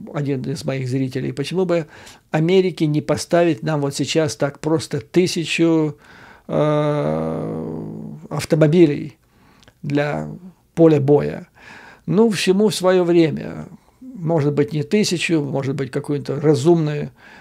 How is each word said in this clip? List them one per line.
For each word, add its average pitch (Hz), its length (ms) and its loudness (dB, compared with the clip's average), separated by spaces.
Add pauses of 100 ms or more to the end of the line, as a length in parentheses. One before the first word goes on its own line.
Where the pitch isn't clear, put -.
(140)
один 139 280 -4
из 139 220 -8
моих 135 240 -4
зрителей, 131 440 -4
почему 156 320 -4
бы 170 240 -2 (420)
Америке 170 560 2
не 151 140 0
поставить 160 640 0
нам 156 160 -2
вот 139 160 -2
сейчас 151 400 -2
так 143 240 -4
просто 156 400 -2
тысячу, 165 1000 0 (480)
э, 151 1700 -4 (140)
автомобилей 156 880 2 (640)
для 147 460 -2 (460)
поля 160 260 6
боя. 147 480 0 (580)
Ну, 208 240 4
всему 190 400 2
свое 185 340 2
время. 165 600 0 (340)
Может 165 540 -2
быть, 147 180 0
не 151 100 -4
тысячу, 170 600 0
может 139 340 -4
быть, 135 140 -6
какие-то 139 500 -4
разумные 147 720 2 (280)